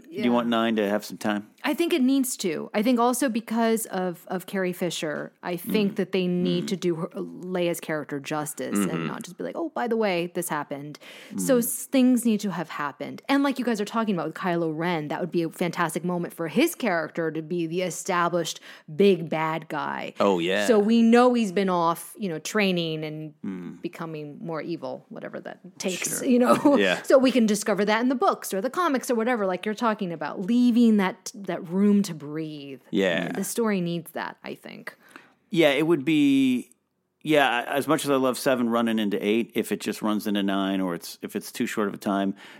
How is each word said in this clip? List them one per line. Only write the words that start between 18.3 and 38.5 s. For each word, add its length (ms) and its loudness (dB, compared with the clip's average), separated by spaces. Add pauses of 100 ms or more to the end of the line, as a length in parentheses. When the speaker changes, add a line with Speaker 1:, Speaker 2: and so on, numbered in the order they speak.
Speaker 2:
big 340 4
bad 400 -2
guy. 520 -6
Speaker 3:
Oh, 200 4
yeah. 260 2
Speaker 2:
So 120 6
we 240 4
know 320 8
he's 180 0
been 180 2
off, 480 0
you 100 -6
know, 120 -4
training 640 0
and 300 -10 (100)
Speaker 1:
Mm. 380 -10
Speaker 2:
becoming 580 -10
more 220 -6
evil, 460 -8
whatever 320 -12
that 200 -14 (180)
takes, 420 -6
Speaker 1:
Sure. 80 -2
Speaker 2:
you 100 6
know? 180 6
<laughs> 300 6
Speaker 3:
Yeah. 160 2
Speaker 2:
So 160 6
we 140 6
can 140 4
discover 400 0
that 160 2
in 60 2
the 60 2
books 400 0
or 60 -2
the 100 -4
comics 400 -2
or 60 2
whatever, 300 0
like 200 -4
you're 80 -2
talking 380 -2
about, 340 -8
leaving 520 6
that, 360 -2
that 200 -8 (120)
room 360 4
to 100 -6
breathe. 640 -10 (100)
Speaker 3:
Yeah. 420 0
Speaker 2:
The 120 -4
story 360 0
needs 320 -4
that, 300 -10
I 120 -12
think. 420 -16 (540)
Speaker 1:
Yeah, 200 6
it 160 2
would 180 2
be, 680 4 (520)
yeah, 460 4
as 200 -2
much 160 2
as 60 -2
I 60 4
love 220 2
seven 300 2